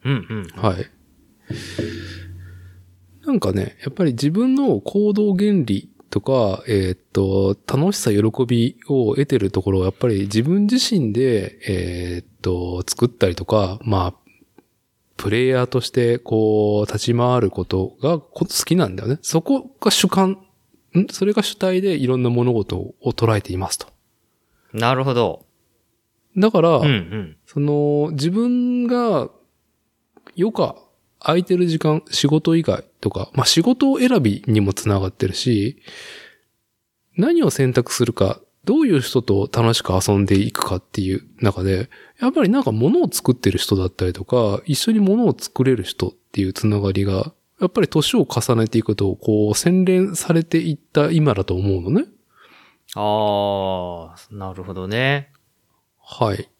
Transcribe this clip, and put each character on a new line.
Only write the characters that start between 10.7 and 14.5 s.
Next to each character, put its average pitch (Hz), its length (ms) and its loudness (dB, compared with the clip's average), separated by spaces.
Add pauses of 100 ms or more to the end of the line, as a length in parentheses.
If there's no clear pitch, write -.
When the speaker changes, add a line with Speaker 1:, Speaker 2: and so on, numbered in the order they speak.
Speaker 2:
身 180 380 0
で、 113 520 0
え 87 560 -4
ー - 20 -18
っ - 40 -20 (140)
と、 90 440 -4
作 - 200 -2
っ 123 40 2
た - 200 -2
り 87 60 -6
と 90 100 -10
か、 104 380 0
ま 95 240 0
あ、 90 80 -10 (1000)